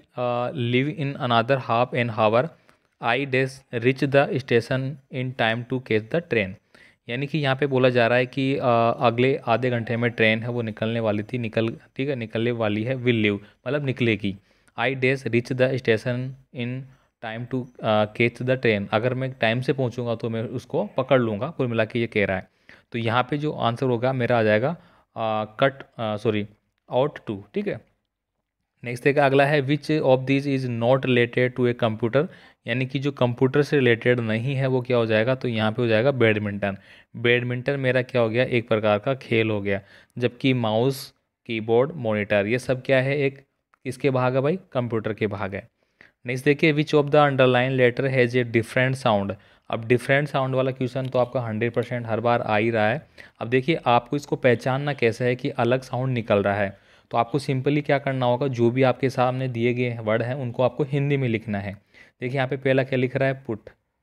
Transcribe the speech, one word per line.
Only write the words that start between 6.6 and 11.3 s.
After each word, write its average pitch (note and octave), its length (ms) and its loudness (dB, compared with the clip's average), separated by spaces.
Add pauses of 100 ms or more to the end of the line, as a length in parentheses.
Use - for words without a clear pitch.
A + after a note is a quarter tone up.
यानी C3 180 -4
कि D#3+ 100 -4
यहाँ C3+ 180 0
पे C#3 120 0
बोला C3 220 4
जा A#2+ 180 4
रहा A#2+ 100 4
है B2+ 80 2
कि, C3+ 320 -2
अ, C3+ 100 -2 (320)
अगले B2 460 2
आधे A#2+ 240 0
घंटे A#2 280 -2
में A#2+ 140 0
ट्रेन A2 320 2
है B2 60 -6
वो A#2+ 120 -4
निकलने A2+ 380 -4
वाली G#2 240 -2
थी, B2 140 -8